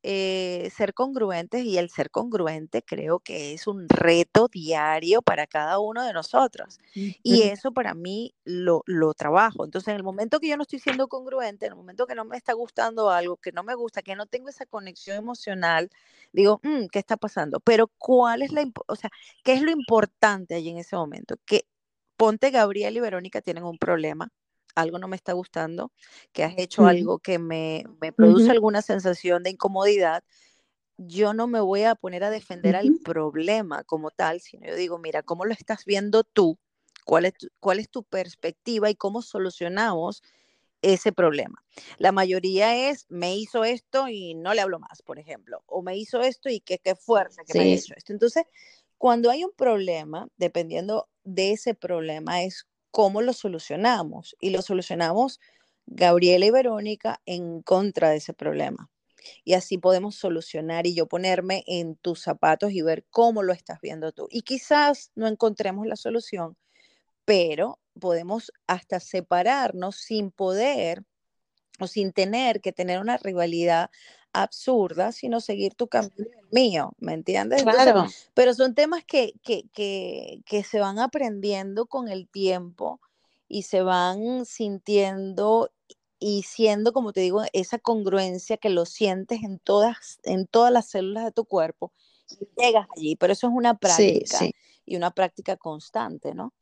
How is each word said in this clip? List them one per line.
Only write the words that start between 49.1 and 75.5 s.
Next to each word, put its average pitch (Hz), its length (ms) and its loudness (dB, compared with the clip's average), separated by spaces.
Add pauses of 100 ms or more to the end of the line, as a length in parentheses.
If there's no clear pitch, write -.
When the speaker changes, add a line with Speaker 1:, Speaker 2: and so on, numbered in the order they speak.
Speaker 1:
hay 311 120 -2
un 392 100 -6
problema, 180 840 -2
dependiendo 175 720 -4 (140)
de 190 300 -2
ese 220 220 -2
problema, 165 680 -4
es - 240 -10 (240)
cómo 208 300 2
lo 247 120 0
solucionamos. 175 1040 -4
Y 190 120 -2
lo 185 100 -2
solucionamos 185 800 -2 (480)
Gabriela 175 580 6
y 220 60 6
Verónica 220 720 0
en 170 380 -8
contra 185 460 2
de 151 80 2
ese - 160 -10
problema. 147 560 -6 (540)
Y 170 100 2
así 185 240 -2
podemos 185 380 0
solucionar 165 720 -6
y 175 80 -2
yo 160 120 0
ponerme 185 600 -2
en 170 280 -6
tus - 260 -8
zapatos 160 500 0
y 185 100 -4
ver 160 280 -2
cómo 233 340 2
lo 180 100 0
estás - 280 -10
viendo 156 300 -10
tú. - 180 -12
Y 233 120 -8
quizás 285 720 0
no 220 120 -4
encontremos 214 600 -2
la 220 80 -6
solución, 208 640 -8 (680)
pero 175 540 0 (200)
podemos 180 520 -4 (160)
hasta 185 320 -4
separarnos 185 1000 -2
sin 208 340 -6
poder 196 720 -2 (760)
o 190 80 -6
sin 190 260 -4
tener 214 480 0
que 185 120 -4
tener 180 260 -4
una 226 180 -2
rivalidad 170 720 0 (440)
absurda, 196 800 0
sino 233 300 -6
seguir 202 340 -6